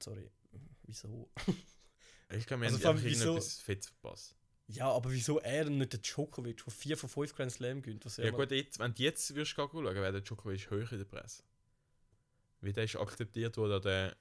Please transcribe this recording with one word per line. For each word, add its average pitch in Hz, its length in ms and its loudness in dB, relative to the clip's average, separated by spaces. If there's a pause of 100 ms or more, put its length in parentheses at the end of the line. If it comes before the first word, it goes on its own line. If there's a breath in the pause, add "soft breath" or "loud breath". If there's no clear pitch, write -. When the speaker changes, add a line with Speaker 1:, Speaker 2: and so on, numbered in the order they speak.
Speaker 1:
sorry. 101 260 -10 (560)
Wieso? 113 520 -10
<laughs> - 20 -8 (920 loud breath)
Speaker 2:
Ich 110 160 -2
glaube, 127 160 -2
wir 117 60 4
Speaker 1:
Also 113 80 6
Speaker 2:
haben 104 60 2
Speaker 1:
vor 170 80 8
allem, 156 80 8
Speaker 2:
einfach 123 120 2
Speaker 1:
wieso 113 140 4
Speaker 2:
irgendetwas 165 360 2
fett 98 260 -2
verpasst. - 500 -14 (300)
Speaker 1:
Ja, 123 260 0
aber 127 180 2
wieso 131 300 2
er 147 260 2
und 143 120 2
nicht 131 160 0
der 110 60 -4
Djokovic, 123 640 -4
der - 120 -10
vier 151 240 -2
von 135 100 -6
fünf 147 260 -2
Grand 131 160 -2
Slam 127 300 -4
gewinnt? 110 240 -8
Was - 140 -8
Speaker 2:
Ja, 117 60 0
Speaker 1:
soll 113 80 4
man 123 100 2
Speaker 2:
gut, 135 80 2
jetzt, 139 280 0
wenn 120 160 2
du 123 80 0
jetzt 147 320 2
würdest 151 180 -2
schauen, 151 300 -2
wäre 95 300 2
der 98 80 0
Djokovic 101 500 -6
höher 107 220 -2
in 101 60 -4
der 98 80 -6
Presse. - 360 -12 (1160)
Weil 101 140 -2
der 113 100 2
ist 110 120 0
akzeptiert 113 600 -2
worden 107 200 4
an 92 60 2
den 95 380 4